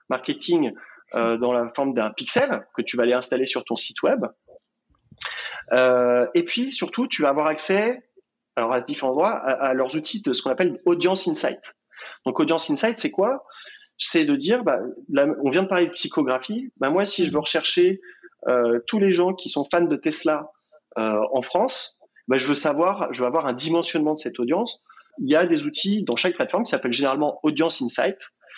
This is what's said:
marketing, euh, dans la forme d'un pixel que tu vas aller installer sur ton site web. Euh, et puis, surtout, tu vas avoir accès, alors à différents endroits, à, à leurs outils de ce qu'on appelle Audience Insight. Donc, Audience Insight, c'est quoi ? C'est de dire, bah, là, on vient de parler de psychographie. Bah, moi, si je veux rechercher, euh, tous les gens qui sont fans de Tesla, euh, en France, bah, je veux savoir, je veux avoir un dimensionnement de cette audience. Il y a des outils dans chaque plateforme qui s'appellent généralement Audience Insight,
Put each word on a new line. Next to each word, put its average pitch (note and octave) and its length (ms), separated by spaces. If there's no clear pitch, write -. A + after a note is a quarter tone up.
marketing, C#3+ 600
euh, A#2 220
dans B2 140
la A#2+ 240
forme C#3 180
d'un G#2+ 180
pixel A3+ 540
que B2 60
tu - 160
vas A#2+ 60
aller A#2+ 100
installer B2+ 320
sur B2 200
ton A#2 100
site - 280
web. A3+ 220
Euh, B2 600
et F3 100
puis, B3+ 300
surtout, A#3 340
tu - 140
vas C#3+ 80
avoir D3+ 180
accès, G#3 640
alors A#2 180
à B2 80
différents C3+ 300
endroits, E3+ 200
à, C3+ 380
à C3 40
leurs B2+ 220
outils D#3+ 260
de C3 120
ce - 80
qu'on C3+ 80
appelle E3+ 360
Audience F3+ 420
Insight. - 480
Donc, C3 140
Audience D#3+ 300
Insight, A3 300
c'est - 120
quoi ? A#3+ 320
C'est - 280
de C#3+ 100
dire, G3+ 280
bah, C3+ 160
là, C#3+ 180
on C3+ 60
vient F3 140
de F#3+ 40
parler F3+ 180
de F3 60
psychographie. E3 840
Bah, C3+ 120
moi, F#3+ 160
si G3 180
je D3 80
veux D3 80
rechercher, F3+ 600
euh, A#2+ 400
tous G#3+ 120
les G3 120
gens F3+ 220
qui - 160
sont C#3+ 200
fans F3 120
de D3+ 140
Tesla, D3+ 540
euh, A2 220
en C3 80
France, - 580
bah, C3 100
je C3 100
veux D3 80
savoir, D#3+ 580
je B2+ 80
veux B2 60
avoir D3 180
un B2+ 80
dimensionnement D#3 600
de D3+ 60
cette - 200
audience. E3+ 420
Il C3+ 100
y D3 60
a F3 100
des D#3 200
outils G3 380
dans A#2 120
chaque - 200
plateforme F#3 280
qui - 80
s'appellent B2+ 220
généralement C#3 500
Audience D#3 380
Insight, C3+ 360